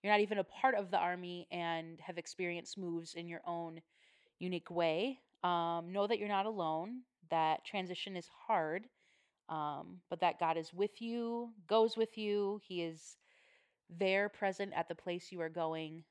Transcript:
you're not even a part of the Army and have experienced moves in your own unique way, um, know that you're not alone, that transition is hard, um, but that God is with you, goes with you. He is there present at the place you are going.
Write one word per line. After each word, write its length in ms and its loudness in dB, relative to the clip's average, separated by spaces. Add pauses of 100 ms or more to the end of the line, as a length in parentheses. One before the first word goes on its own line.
you're 80 4
not 80 8
even 200 2
a 40 2
part 320 2
of 160 -2
the 60 4
Army 540 -2
and 500 -4
have 160 -8
experienced 600 -6
moves 360 -6
in 140 -6
your 180 -8
own 360 -6 (580)
unique 320 -4
way, 480 2 (240)
um, 480 2
know 160 2
that 120 0
you're 80 -4
not 200 2
alone, 540 -2 (280)
that 360 2
transition 520 -4
is 100 -8 (200)
hard, 400 0 (600)
um, 480 -6 (120)
but 100 -6
that 200 2
God 180 2
is 160 -6
with 280 -2
you, 500 -4 (160)
goes 280 6
with 220 0
you. 460 2
He 200 -4
is 320 -8 (760)
there 400 4
present 460 -2
at 140 0
the 60 -4
place 360 -6
you 100 -10
are 80 -2
going. 600 -4